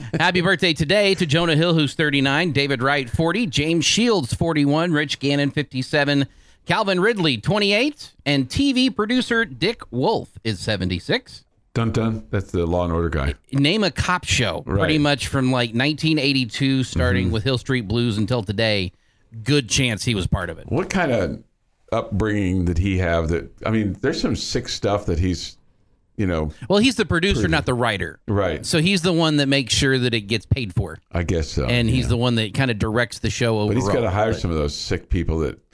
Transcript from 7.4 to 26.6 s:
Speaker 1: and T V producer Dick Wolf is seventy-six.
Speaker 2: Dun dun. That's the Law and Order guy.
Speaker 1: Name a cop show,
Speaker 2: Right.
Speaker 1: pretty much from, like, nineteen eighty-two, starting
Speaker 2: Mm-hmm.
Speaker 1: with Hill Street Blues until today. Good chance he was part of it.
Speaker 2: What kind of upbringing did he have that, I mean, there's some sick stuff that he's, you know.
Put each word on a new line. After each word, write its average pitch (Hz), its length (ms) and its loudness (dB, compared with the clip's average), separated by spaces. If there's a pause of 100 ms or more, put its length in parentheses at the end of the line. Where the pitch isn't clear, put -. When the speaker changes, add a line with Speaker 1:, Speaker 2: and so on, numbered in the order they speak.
Speaker 1:
and 139 240 0
T 277 240 2
V 254 160 4
producer 226 560 0
Dick 139 360 -4 (100)
Wolf 151 520 -2
is 107 160 -2
seventy-six. 95 880 -4 (280)
Speaker 2:
Dun 113 180 0
dun. 110 400 -2
That's 98 200 -4
the 85 140 0
Law 87 200 0
and 85 80 -2
Order 85 160 0
guy. 71 260 -2 (160)
Speaker 1:
Name 151 320 2
a 180 80 0
cop - 340 -2
show, 95 400 -2
Speaker 2:
Right. 98 140 0
Speaker 1:
pretty 156 180 2
much 147 300 2
from, 131 240 0
like, 120 240 0
nineteen 151 440 0
eighty-two, 135 640 0
starting 92 420 0
Speaker 2:
Mm-hmm. 90 80 0
Speaker 1:
with 110 100 -2
Hill 131 140 0
Street 120 300 -4
Blues 117 300 0
until 110 260 0
today. 101 480 0 (520)
Good 135 260 2
chance 120 360 0
he 123 100 0
was 87 120 -2
part 87 220 -2
of 82 100 -10
it. - 120 -10
Speaker 2:
What 165 180 -2
kind 170 220 0
of 92 320 -2 (480)
upbringing 101 760 0
did 87 140 0
he 95 200 0
have 85 300 0
that, 82 220 -4 (140)
I 107 60 -2
mean, 107 300 0
there's 139 200 -2
some 117 140 0
sick - 340 -6
stuff 104 380 -2
that 87 100 0
he's, 90 400 -2 (600)
you 104 100 0
know. 78 240 -2 (180)